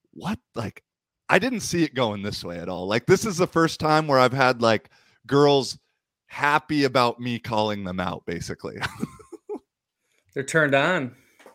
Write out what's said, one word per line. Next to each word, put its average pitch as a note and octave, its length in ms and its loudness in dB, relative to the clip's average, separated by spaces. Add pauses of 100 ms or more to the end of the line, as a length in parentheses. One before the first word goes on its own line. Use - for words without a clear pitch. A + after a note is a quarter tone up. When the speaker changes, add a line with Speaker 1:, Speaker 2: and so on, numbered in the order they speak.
(140)
Speaker 1:
"What?" - 260 -8 (160)
Like, A2 280 -10 (460)
I F3 100 4
didn't A3+ 220 -4
see E3+ 220 -2
it D3 120 -4
going G#2 280 -2
this - 220 -8
way F2 140 -10
at F2 100 -10
all. F2+ 180 -6
Like, A2+ 200 0
this F#3+ 180 4
is F#3 120 -6
the F3+ 100 0
first D#3+ 340 0
time D#3 260 2
where C3+ 120 4
I've B2+ 140 4
had, B2+ 300 2
like, A2+ 260 2 (380)
girls C#3 520 2 (480)
happy D3 580 0
about A#2+ 360 2
me A#2+ 180 -6
calling G#2+ 460 -2
them F#2 160 -6
out, - 260 -6
basically. E2+ 520 -10
<laughs> - 840 -12 (680)
Speaker 2:
They're C#3 100 -6
turned C#3+ 320 2
on. C#3+ 400 0 (400)